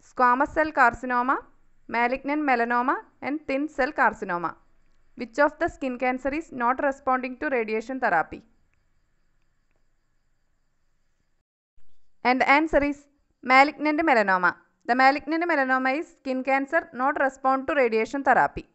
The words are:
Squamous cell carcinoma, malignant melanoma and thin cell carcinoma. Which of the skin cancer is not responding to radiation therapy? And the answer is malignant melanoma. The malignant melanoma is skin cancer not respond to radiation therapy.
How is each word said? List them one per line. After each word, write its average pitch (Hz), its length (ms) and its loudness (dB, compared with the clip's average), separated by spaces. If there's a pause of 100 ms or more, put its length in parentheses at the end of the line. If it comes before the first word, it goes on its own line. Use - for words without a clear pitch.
Squamous 254 480 0
cell 311 220 -2
carcinoma, 254 640 0 (500)
malignant 254 540 -2
melanoma 247 560 0 (240)
and 302 260 -8
thin 277 200 -2
cell 277 240 -4
carcinoma. 196 640 -2 (600)
Which 240 240 -10
of 294 200 2
the 330 80 0
skin 254 300 -6
cancer 254 360 -2
is 330 180 -8
not 254 300 -2
responding 262 580 -2
to 302 100 -4
radiation 226 500 -4
therapy? 175 440 -2 (3750)
And 254 180 2
the - 80 0
answer 294 340 4
is 285 220 -4 (360)
malignant 294 600 2
melanoma. 196 540 2 (300)
The 233 100 2
malignant 285 540 2
melanoma 262 500 0
is 339 140 -8
skin 262 300 -6
cancer 277 500 0
not 269 260 -2
respond 262 480 0
to 330 60 -2
radiation 240 500 0
therapy. 190 520 2